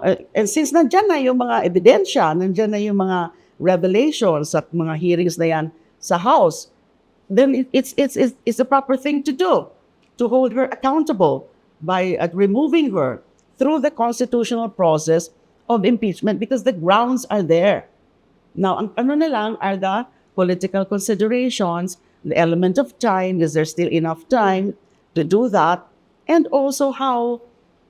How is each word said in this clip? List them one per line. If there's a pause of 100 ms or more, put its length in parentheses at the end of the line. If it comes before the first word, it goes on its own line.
uh, (240)
and
since
nandyan
na
yung
mga
ebidensya,
nandyan
na
yung
mga (240)
revelations
at
mga
hearings
na
yan (320)
sa
House, (600)
then
it,
it's,
it's,
it's, (120)
it's
the
proper
thing
to
do, (500)
to
hold
her
accountable (340)
by,
uh,
removing
her (360)
through
the
constitutional
process (400)
of
impeachment,
because
the
grounds
are
there. (640)
Now,
ang
ano
na
lang
are
the (300)
political
considerations, (260)
the
element
of
time,
is
there
still
enough
time (400)
to
do
that? (420)
And
also
how, (480)